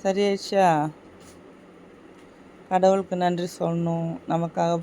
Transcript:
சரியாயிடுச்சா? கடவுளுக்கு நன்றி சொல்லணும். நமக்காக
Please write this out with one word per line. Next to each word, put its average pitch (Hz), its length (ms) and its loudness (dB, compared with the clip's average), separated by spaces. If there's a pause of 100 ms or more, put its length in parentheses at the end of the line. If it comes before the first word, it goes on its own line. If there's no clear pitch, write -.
சரியாயிடுச்சா? 190 880 2 (1800)
கடவுளுக்கு 185 480 2
நன்றி 175 320 -2 (100)
சொல்லணும். 170 600 -4 (100)
நமக்காக 170 540 -2